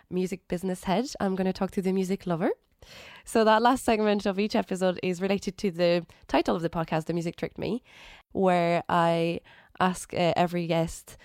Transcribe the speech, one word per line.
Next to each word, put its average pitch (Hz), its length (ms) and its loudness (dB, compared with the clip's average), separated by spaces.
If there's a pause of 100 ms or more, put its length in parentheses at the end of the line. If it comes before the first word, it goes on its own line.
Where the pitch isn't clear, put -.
music 185 400 -6
business 185 360 -6
head. 202 260 0 (100)
I'm 190 160 0
gonna 185 160 0
talk 190 200 -4
to 202 100 -2
the 185 100 0
music 190 340 -2
lover. 185 260 0 (720)
So 226 200 2
that 220 160 6
last 240 240 4
segment 214 400 2
of 190 140 0
each 214 180 0
episode 185 460 0
is 180 180 -4
related 196 380 -2
to 202 120 -2
the 170 360 2 (220)
title 269 280 2
of 165 60 -4
the 165 80 -2
podcast, 160 340 -2
The - 80 -6
Music 170 240 -4
Tricked - 220 -8
Me, 220 240 -4 (500)
where 175 560 2
I 170 520 2 (380)
ask, - 360 -2
uh, 170 220 2
every 175 300 0
guest, 165 580 -4